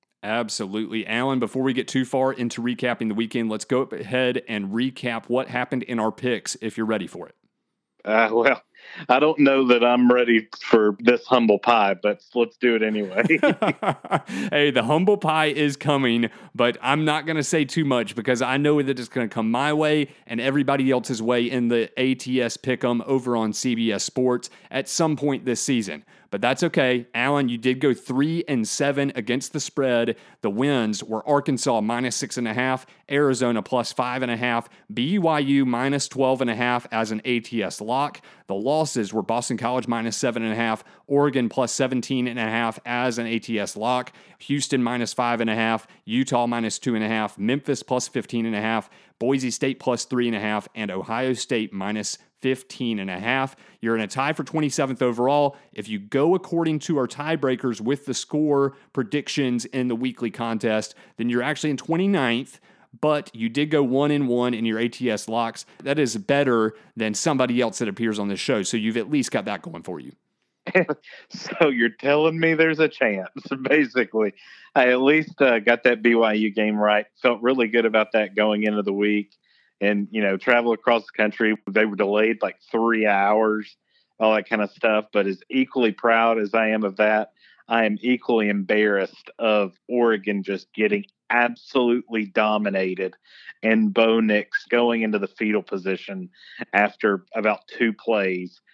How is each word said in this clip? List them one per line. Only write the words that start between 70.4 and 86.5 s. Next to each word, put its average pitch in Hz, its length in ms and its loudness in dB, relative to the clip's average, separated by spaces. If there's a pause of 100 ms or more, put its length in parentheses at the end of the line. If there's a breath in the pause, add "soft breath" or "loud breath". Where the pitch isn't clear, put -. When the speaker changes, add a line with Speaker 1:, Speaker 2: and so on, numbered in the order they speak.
Speaker 2:
<laughs> 185 180 2 (440 loud breath)
So - 400 0
you're 117 200 2
telling 151 500 0
me 165 140 2
there's 156 260 2
a 151 100 4
chance, 101 400 -2 (180)
<laughs> 135 160 -6
basically. 123 720 2 (420 loud breath)
I 127 140 6
at 127 120 4
least, 151 400 2
uh, 123 180 6
got 117 240 2
that 117 200 2
B 117 100 6
Y 113 200 6
U 107 180 2
game 107 260 0
right. 104 280 4 (160)
Felt 120 200 2
really 123 280 2
good 113 160 2
about 107 260 2
that 101 240 0
going 107 280 2
into 104 200 0
the 98 100 -2
week. 104 380 0 (500)
And, 101 280 0
you 110 120 -4
know, 98 160 0
travel 120 340 2
across 113 340 0
the - 120 -10
country, 107 360 0 (160)
they 107 140 2
were 104 140 -2
delayed, 107 440 2
like, 95 140 -2 (160)
three 113 340 0
hours, 107 680 2 (420)
all 110 160 4
that 107 140 0
kind 107 140 0
of 101 100 -2
stuff. 107 400 0
But 101 160 2
as 95 220 -4
equally 127 420 0
proud 113 480 2
as 104 140 -2